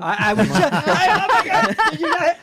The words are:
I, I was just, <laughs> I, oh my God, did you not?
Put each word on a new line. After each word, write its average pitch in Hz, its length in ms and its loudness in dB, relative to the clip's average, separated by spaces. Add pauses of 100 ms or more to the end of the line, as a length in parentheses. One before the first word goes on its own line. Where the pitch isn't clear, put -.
I, 202 280 -2
I - 40 0
was 214 140 0
just, 185 120 0
<laughs> 277 120 2
I, 370 560 0
oh 427 60 2
my 415 160 0 (260)
God, 440 140 2
did 311 100 -8
you 320 100 -2
not? 349 320 0